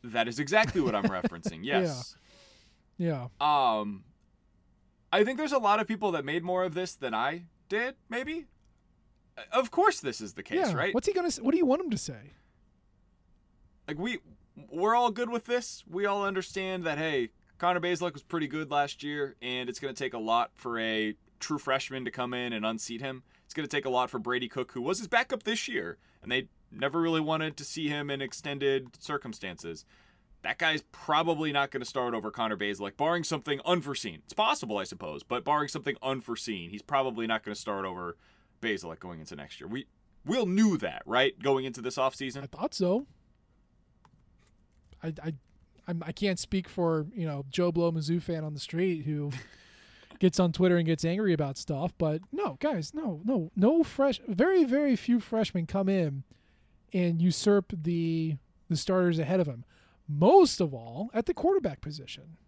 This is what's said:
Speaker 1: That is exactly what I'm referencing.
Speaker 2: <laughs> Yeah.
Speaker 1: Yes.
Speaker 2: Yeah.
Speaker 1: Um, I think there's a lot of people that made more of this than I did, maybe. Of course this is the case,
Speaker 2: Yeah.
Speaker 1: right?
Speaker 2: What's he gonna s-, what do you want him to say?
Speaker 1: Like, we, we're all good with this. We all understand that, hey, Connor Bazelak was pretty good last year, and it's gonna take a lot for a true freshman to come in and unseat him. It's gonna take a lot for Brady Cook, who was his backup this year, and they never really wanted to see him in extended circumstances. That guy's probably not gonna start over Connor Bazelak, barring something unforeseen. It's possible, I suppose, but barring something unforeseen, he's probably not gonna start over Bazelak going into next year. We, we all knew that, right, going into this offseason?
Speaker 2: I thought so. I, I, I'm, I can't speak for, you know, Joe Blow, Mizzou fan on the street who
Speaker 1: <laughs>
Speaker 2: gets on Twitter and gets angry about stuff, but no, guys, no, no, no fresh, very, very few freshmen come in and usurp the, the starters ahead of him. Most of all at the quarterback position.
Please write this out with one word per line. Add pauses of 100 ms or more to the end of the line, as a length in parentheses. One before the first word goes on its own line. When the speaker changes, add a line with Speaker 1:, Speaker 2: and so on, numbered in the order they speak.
Speaker 1:
That
is
exactly
what
I'm
referencing.
Speaker 2:
<laughs>
Yeah.
Speaker 1:
Yes. (800)
Speaker 2:
Yeah. (120)
Speaker 1:
Um, (1080)
I
think
there's
a
lot
of
people
that
made
more
of
this
than
I (240)
did, (140)
maybe. (1040)
Of
course
this
is
the
case,
Speaker 2:
Yeah.
Speaker 1:
right?
Speaker 2:
What's
he
gonna
s-,
what
do
you
want
him
to
say? (1600)
Speaker 1:
Like,
we, (520)
we're
all
good
with
this.
We
all
understand
that,
hey, (280)
Connor
Bazelak
was
pretty
good
last
year,
and
it's
gonna
take
a
lot
for
a (240)
true
freshman
to
come
in
and
unseat
him. (220)
It's
gonna
take
a
lot
for
Brady
Cook,
who
was
his
backup
this
year, (240)
and
they (240)
never
really
wanted
to
see
him
in
extended (120)
circumstances. (580)
That
guy's (100)
probably
not
gonna
start
over
Connor
Bazelak,
barring
something
unforeseen.
It's
possible,
I
suppose,
but
barring
something
unforeseen,
he's
probably
not
gonna
start
over (440)
Bazelak
going
into
next
year.
We, (380)
we
all
knew
that,
right,
going
into
this
offseason?
Speaker 2:
I
thought
so. (2000)
I, (100)
I, (520)
I'm,
I
can't
speak
for,
you
know,
Joe
Blow,
Mizzou
fan
on
the
street
who (440)
Speaker 1:
<laughs>
Speaker 2:
gets
on
Twitter
and
gets
angry
about
stuff,
but (100)
no,
guys,
no,
no,
no
fresh,
very,
very
few
freshmen
come
in (680)
and
usurp
the, (320)
the
starters
ahead
of
him. (440)
Most
of
all
at
the
quarterback
position. (120)